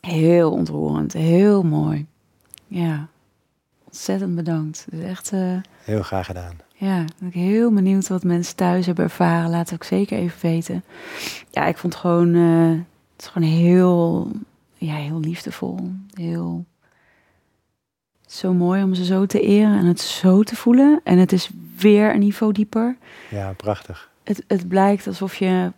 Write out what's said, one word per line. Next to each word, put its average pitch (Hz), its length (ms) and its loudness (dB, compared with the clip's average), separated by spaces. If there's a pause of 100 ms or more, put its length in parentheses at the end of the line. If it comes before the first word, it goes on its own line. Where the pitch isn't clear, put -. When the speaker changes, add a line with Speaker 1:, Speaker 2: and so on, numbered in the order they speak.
Speaker 1:
Heel 165 520 2
ontroerend, 151 600 -4
heel 185 500 4
mooi. 151 440 -2 (600)
Ja, 165 400 -6 (800)
ontzettend 190 500 -6
bedankt. 156 560 -6
Het 165 100 -12
is 175 60 -10
echt, - 260 -12
eh, 185 240 -4 (280)
Speaker 2:
Heel 104 180 -4
graag 92 240 -6
gedaan. 87 300 -12 (180)
Speaker 1:
ja, 190 300 -4 (140)
ben 185 100 -10
ik 175 60 -12
heel 214 380 2
benieuwd 190 360 2
wat 185 160 -4
mensen 175 320 -2
thuis 180 300 0
hebben 175 180 0
ervaren. 170 460 0
Laat 170 200 -4
het 170 40 -8
ook 165 100 -12
zeker 190 340 -2
even 175 200 -4 (120)
weten. 165 340 -4 (680)
Ja, 151 160 -2
ik 160 120 -2
vond 170 140 -4
het - 100 -14
gewoon, 175 320 2
eh, 165 360 4 (460)
het - 60 -20
is - 40 -20
gewoon 165 220 -2
heel, 175 840 4 (440)
ja, 151 200 -6
heel 151 260 -6
liefdevol. 180 680 -8 (240)
Heel, 170 500 -8 (1600)
zo - 260 -4
mooi 180 300 2
om 190 120 0
ze 180 100 -2
zo 190 220 0
te 202 140 0
eren 208 380 4
en 175 80 2
het 175 140 2
zo 185 420 4
te 220 140 -2
voelen. 277 480 6
En 180 140 4
het 180 140 6
is 185 180 0 (260)
weer 208 380 6
een 208 60 2
niveau 202 320 2
dieper. 220 440 -2 (340)
Speaker 2:
Ja, 98 220 -6
prachtig. - 580 -8 (140)
Speaker 1:
Het, - 220 -6
het 180 220 -2
blijkt 196 380 2
alsof 190 280 -8
je 185 440 -2